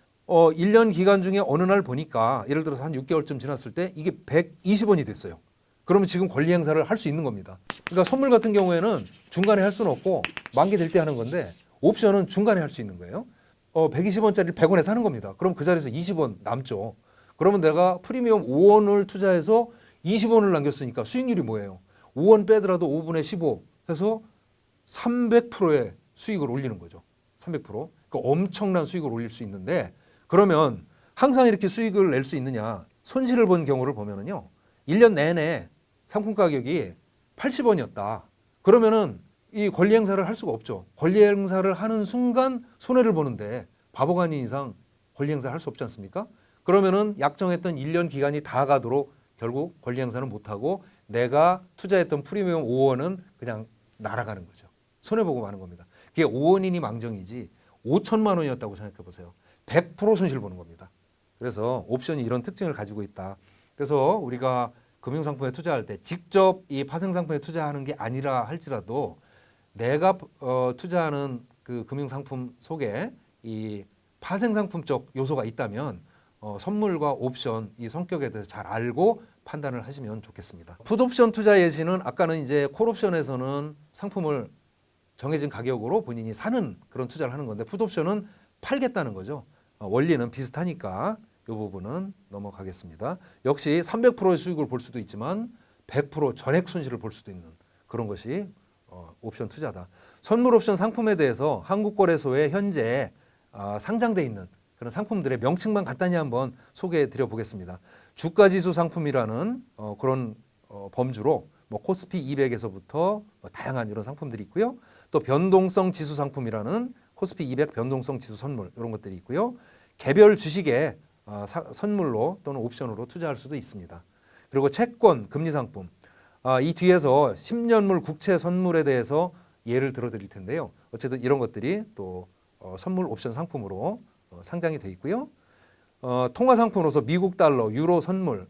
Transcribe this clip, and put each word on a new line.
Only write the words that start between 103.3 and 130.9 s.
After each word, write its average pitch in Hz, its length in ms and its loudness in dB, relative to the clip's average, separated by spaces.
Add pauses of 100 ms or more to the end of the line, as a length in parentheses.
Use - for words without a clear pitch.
아, 104 280 -8
상장돼 214 440 -2
있는 101 240 -8 (300)
그런 120 140 -12
상품들의 170 480 -4
명칭만 180 440 0
간단히 175 320 -2
한번 131 380 -2 (200)
소개해 165 360 0
드려 123 180 -2
보겠습니다. 95 520 -10 (360)
주가지수 180 580 4
상품이라는, 156 920 -2 (140)
어, 104 220 -10
그런, 131 360 -2 (320)
어, 101 240 -16
범주로 127 580 -2 (180)
뭐 107 140 -10
코스피 185 380 -6
이백에서부터 135 1040 -2 (180)
뭐 92 100 -18
다양한 127 380 -6
이런 104 140 -8
상품들이 120 400 -12
있고요. 233 340 -2 (340)
또 156 80 2
변동성 185 720 2
지수 151 240 -8
상품이라는 139 800 -4 (220)
코스피 175 340 -6
이백 143 240 -2
변동성 131 460 -4
지수 110 160 -16
선물 120 420 -10
이런 117 140 -8
것들이 104 260 -12
있고요. 196 380 -4 (420)
개별 208 400 8
주식에, 156 600 -2 (280)
아, 104 200 -10
사-, - 280 -10
선물로 175 720 -2
또는 139 180 -8
옵션으로 117 440 -8
투자할 160 300 -8
수도 131 200 -12
있습니다. 95 480 -14 (460)
그리고 139 200 2
채권, 190 600 2
금리 160 220 -4
상품, 107 380 -6 (520)
아, 127 200 2
이 160 120 0
뒤에서 147 640 4
십 - 200 -8
년물 214 460 2
국채 170 360 0
선물에 175 460 2
대해서 139 500 0 (320)
예를 127 260 0
들어 120 180 -6
드릴 98 200 -12
텐데요. 107 420 -8 (200)